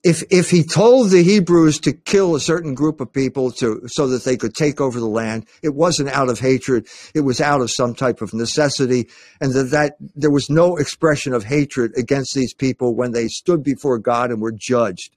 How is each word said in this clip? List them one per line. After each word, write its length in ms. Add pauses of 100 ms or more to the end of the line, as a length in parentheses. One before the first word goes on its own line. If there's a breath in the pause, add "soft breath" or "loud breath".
If, 260
if 200
he 140
told 480
the 120
Hebrews 580
to 120
kill 420
a 40
certain 360
group 240
of 140
people 400
to, 340
so 200
that 180
they 100
could 180
take 280
over 180
the 60
land, 400 (160 soft breath)
it 140
wasn't 340
out 200
of 100
hatred. 480 (280 loud breath)
It 60
was 180
out 220
of 100
some 240
type 260
of 120
necessity, 720 (320 soft breath)
and 140
that, 180
that 260 (160)
there 180
was 180
no 260
expression 580
of 120
hatred 520
against 380
these 180
people 420
when 180
they 140
stood 360
before 340
God 320
and 120
were 100
judged 640